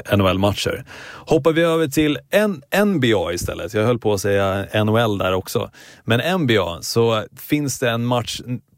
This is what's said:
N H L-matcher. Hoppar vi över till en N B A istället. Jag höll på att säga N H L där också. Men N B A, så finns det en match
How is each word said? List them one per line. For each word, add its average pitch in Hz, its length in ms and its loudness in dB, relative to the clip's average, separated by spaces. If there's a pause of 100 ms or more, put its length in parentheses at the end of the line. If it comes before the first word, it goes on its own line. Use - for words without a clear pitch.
N 101 160 2
H 95 60 4
L-matcher. 95 580 0 (280)
Hoppar 160 380 2
vi 160 100 2
över 165 260 2
till 147 320 0 (100)
en 196 320 2 (100)
N 196 280 2
B 120 160 2
A 87 180 -2
istället. 82 400 -6
Jag 107 120 2
höll 120 140 2
på 104 140 0
att 95 60 0
säga 98 520 0
N 107 160 2
H 110 100 2
L 110 200 2
där 92 160 0
också. 104 360 -4 (340)
Men 117 160 0
N 170 280 0
B 113 100 4
A, 87 240 -2
så 113 420 0 (140)
finns 147 420 -4
det 123 100 0
en 117 160 -2
match 123 360 -2 (360)